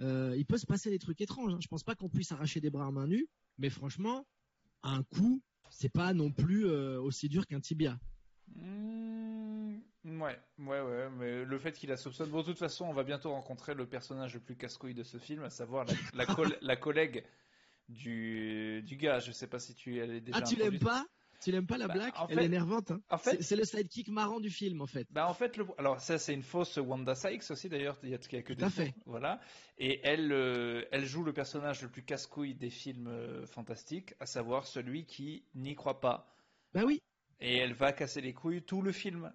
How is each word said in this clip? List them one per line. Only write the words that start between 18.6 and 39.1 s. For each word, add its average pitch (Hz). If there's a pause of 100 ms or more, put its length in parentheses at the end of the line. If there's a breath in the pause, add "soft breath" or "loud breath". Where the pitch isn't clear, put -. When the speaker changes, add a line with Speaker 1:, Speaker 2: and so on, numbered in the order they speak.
Speaker 2:
du 139
gars. 143
Je 117
sais 123
pas 123
si 120
tu, 123
elle 117
est 117
déjà 123
Speaker 1:
Ah, 240
tu 240
l'aimes 214
Speaker 2:
introduite. 175
Speaker 1:
pas ? 247 (360 soft breath)
Tu 185
l'aimes 185
pas, 233
la 233
Speaker 2:
Bah, 175
Speaker 1:
blague ? 226
Speaker 2:
en 165
Speaker 1:
Elle 160
Speaker 2:
fait, 170
Speaker 1:
est 170
énervante, 180
hein. 190
Speaker 2:
en 165
fait, -
Speaker 1:
C'est, -
c'est 202
le 220
sidekick 214
marrant 214
du 214
film, 180
en 143
fait. 127
Speaker 2:
bah, 156
en 175
fait, 240
le, 208 (100)
alors 135
ça, 165
c'est 151
une 139
fausse 170
Wanda 131
Sykes 196
aussi, 156
d'ailleurs, 143
il 131
y 127
a, 120
il -
y 123
a 117
que 131
Speaker 1:
Tout 127
à 196
Speaker 2:
des 190
Speaker 1:
fait. 143 (100)
Speaker 2:
Voilà. 131 (380 loud breath)
Et 135
elle, 151
euh, 120
elle 139
joue 139
le 156
personnage 143
le 123
plus 131
casse-couille 139
des 123
films, 127
euh, 117
fantastiques, 123
à 139
savoir 127
celui 131
qui 151 (100)
n'y 135
croit 135
pas. - (380 soft breath)
Speaker 1:
Bah 196
oui. 294 (380)
Speaker 2:
Et 123
elle 127
va 135
casser 139
les 127
couilles 165
tout 190
le 196
film, 170